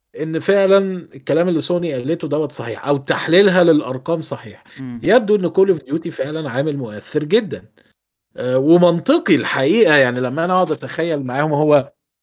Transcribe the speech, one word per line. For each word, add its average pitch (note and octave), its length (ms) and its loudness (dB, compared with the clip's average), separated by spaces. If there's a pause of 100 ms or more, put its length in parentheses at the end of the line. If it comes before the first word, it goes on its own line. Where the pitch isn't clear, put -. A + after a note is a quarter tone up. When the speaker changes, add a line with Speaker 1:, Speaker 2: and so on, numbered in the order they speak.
(200)
Speaker 1:
إن D#3+ 180 -4
فعلا F#3+ 760 0
الكلام D3+ 340 0
اللي D#3+ 120 0
سوني E3+ 320 -2
قالته D3 360 -4
دوت D3 240 -4
صحيح، A#2 340 -10
أو C#3+ 100 2
تحليلها F3 680 2
للأرقام D3 580 0
صحيح. A2 420 -14 (160)
Speaker 2:
مم. B2 220 -10
Speaker 1:
يبدو G#3 340 2
إن F3+ 140 -2
Call F#3+ 260 4
of - 60 -10 (100)
Duty E3 160 -4
فعلا D3 420 -6
عامل C#3+ 260 -2
مؤثر B2 480 -6
جدا. D3+ 400 -2 (720)
آه، B2+ 220 -2
ومنطقي F3 760 4
الحقيقة، D3+ 640 2
يعني B2+ 240 2
لما C3 240 -2
أنا F#3 100 0
أقعد F#3 160 0
أتخيل D3+ 520 -4
معاهم، C#3 300 -2
هو، D3 400 2 (300)